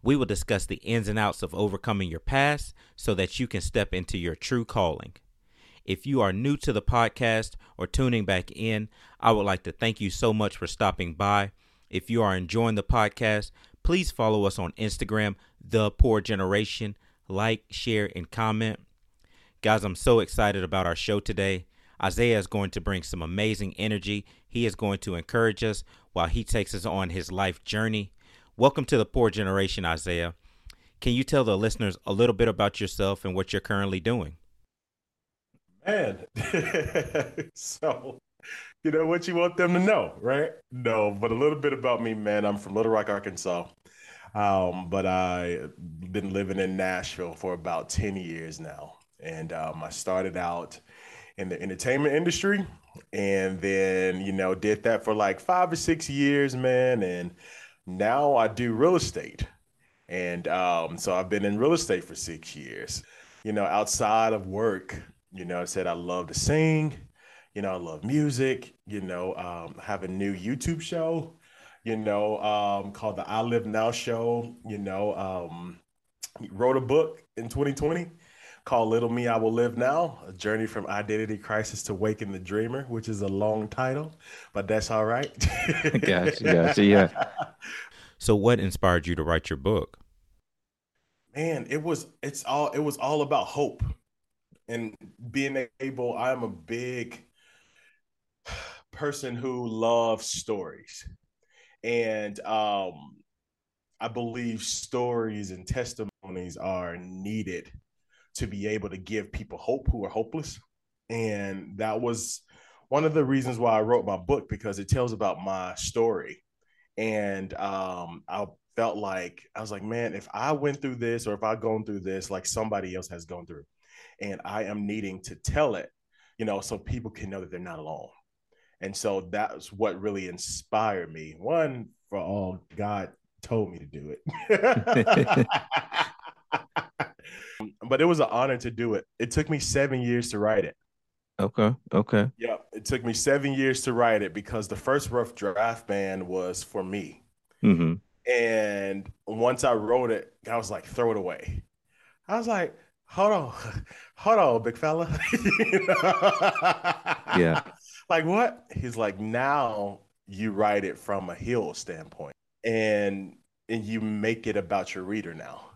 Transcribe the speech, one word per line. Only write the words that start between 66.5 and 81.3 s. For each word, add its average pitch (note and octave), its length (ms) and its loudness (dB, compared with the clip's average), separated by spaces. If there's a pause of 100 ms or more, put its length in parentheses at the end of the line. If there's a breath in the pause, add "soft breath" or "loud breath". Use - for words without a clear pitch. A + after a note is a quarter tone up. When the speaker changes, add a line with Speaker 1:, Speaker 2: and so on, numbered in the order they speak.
Speaker 2:
you G2+ 80 -6
know, G2 100 -2
I F#2 60 -4
love D#2+ 260 -10
music, C3 720 0 (140)
you G#2 140 -6
know, F#2 340 -4
um, E2+ 440 -10
I - 40 -18
have G2 200 -4
a F#2 40 -6
new G2 280 -2
YouTube C#3 460 -4
show, E3 540 -4 (480 soft breath)
you A2+ 140 -2
know, G#2 420 0
um, G2+ 520 0
called G2+ 260 -6
the - 120 -8
I G#2+ 120 0
Live A#2 260 0
Now A2 240 0
Show, A#2 640 -2 (100)
you G#2+ 140 -8
know, G2 360 -2
um, F2 640 -8 (720)
wrote B2 260 4
a B2+ 40 2
book D3 400 2 (160)
in A#2 100 -8
twenty C#3 260 0
twenty E3+ 360 -2 (560 soft breath)
called A#2 240 4
Little A#2 200 4
Me, A#2+ 180 0
I A#2 100 2
Will A2+ 160 2
Live A#2+ 240 2
Now, C#3 500 0
A F#2+ 60 -16
Journey G#2+ 320 0
from G#2+ 220 -6
Identity G#2+ 500 -2